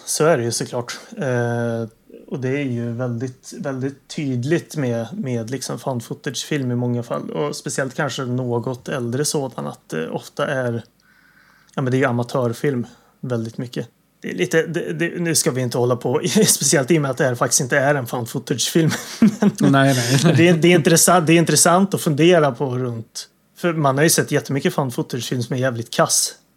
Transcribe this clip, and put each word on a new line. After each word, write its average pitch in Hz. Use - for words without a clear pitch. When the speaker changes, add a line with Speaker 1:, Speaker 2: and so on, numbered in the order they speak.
Speaker 1:
Så -
är 160
det 120
ju 117
såklart. -
Eh... 120
Och 156
det 127
är 143
ju 120
väldigt, 123
väldigt 139
tydligt 147
med, 117
med, 123
liksom, 135
found 127
footage-film 139
i 120
många 120
fall. 143
Och 151
speciellt -
kanske 139
något 123
äldre 131
sådan, 143
att -
det 160
ofta -
är, 123
ja, 156
men 127
det 131
är -
ju 139
amatörfilm 120
väldigt 117
mycket. 123
Det -
är -
lite, 180
det, 170
det, 165
nu 170
ska -
vi 131
inte 127
hålla 123
på, 127
<laughs> 165
speciellt 147
i 165
och 151
med 139
att 127
det 160
här 123
faktiskt 135
inte 139
är 143
en 127
found 120
footage-film. 156
<laughs> -
Men 143
Speaker 2:
Nej, 135
nej. 165
Speaker 1:
det 170
är, 180
det 160
är 175
intressant, 170
det 160
är 165
intressant 170
att -
fundera 156
på 127
runt, 120
för 175
man 143
har 147
ju 165
sett -
jättemycket 135
found 131
footage-film 127
som 139
är 123
jävligt 120
kass. -